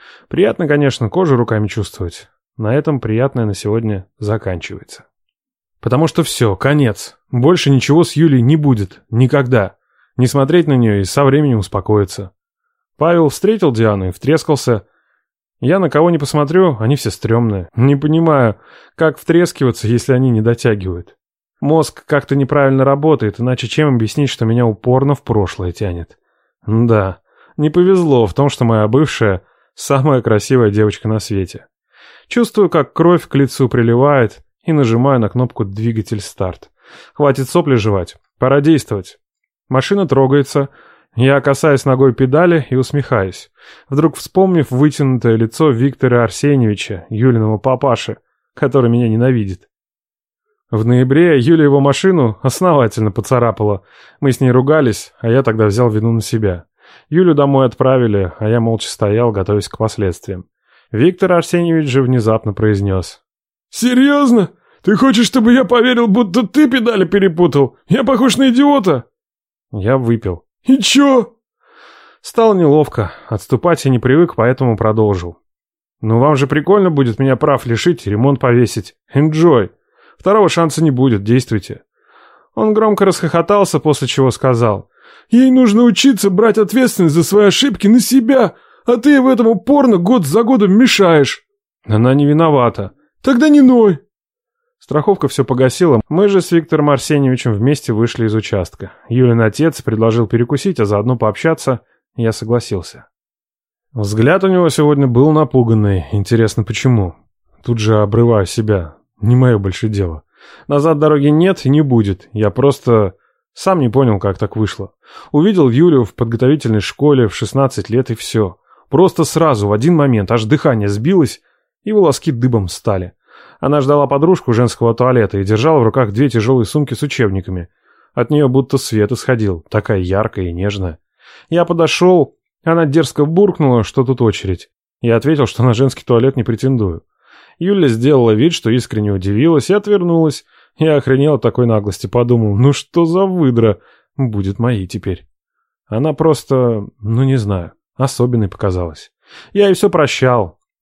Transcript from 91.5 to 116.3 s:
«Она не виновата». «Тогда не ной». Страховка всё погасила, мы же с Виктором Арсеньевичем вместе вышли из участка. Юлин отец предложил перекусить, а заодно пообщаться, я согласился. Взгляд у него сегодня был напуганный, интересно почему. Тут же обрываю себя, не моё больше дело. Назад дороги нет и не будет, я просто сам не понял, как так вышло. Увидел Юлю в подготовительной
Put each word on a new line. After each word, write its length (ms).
«Она 280
не 120
виновата». 680
«Тогда 280
не 120
ной». 380
Страховка 480
всё 160
погасила, 640
мы 220
же 100
с 120
Виктором 400
Арсеньевичем 600
вместе 400
вышли 340
из 100
участка. 580
Юлин 320
отец 400
предложил 460
перекусить, 520
а 60
заодно 320
пообщаться, 640
я 160
согласился. 800
Взгляд 520
у 40
него 220
сегодня 380
был 240
напуганный, 800
интересно 520
почему. 520
Тут 140
же 180
обрываю 480
себя, 520
не 160
моё 220
больше 320
дело. 340
Назад 320
дороги 280
нет 380
и 40
не 120
будет, 500
я 200
просто 640
сам 260
не 100
понял, 300
как 180
так 180
вышло. 380
Увидел 380
Юлю 340
в 100
подготовительной 680